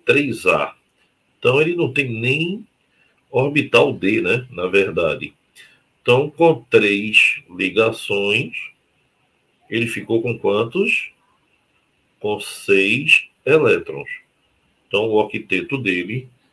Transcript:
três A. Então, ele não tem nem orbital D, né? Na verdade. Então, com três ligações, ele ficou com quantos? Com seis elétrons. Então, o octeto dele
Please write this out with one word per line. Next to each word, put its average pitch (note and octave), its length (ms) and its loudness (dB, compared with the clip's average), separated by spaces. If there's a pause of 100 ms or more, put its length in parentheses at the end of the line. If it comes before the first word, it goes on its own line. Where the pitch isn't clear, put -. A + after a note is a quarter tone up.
três B2+ 420 0
A. D#2 280 0 (640)
Então, B2+ 220 2
ele E3 140 0
não D#3 180 -2
tem C#3 160 -2
nem D3+ 580 -4 (640)
orbital C3+ 600 0
D, F#2+ 300 -2
né? A2 280 -2
Na F2 160 -6
verdade. E2 680 -2 (640)
Então, C#3 300 2
com E3 400 2
três G#2+ 800 2
ligações, G#2 1080 -2 (1120)
ele A2+ 160 -2
ficou A2+ 340 -2
com A#2 180 -4
quantos? A#2 720 -2 (1120)
Com G#2 200 -4
seis G#2+ 880 2 (160)
elétrons. F2+ 640 2 (800)
Então, G#2 180 -2
o G#2+ 120 2
octeto G#2+ 600 -2
dele G2+ 500 -4 (240)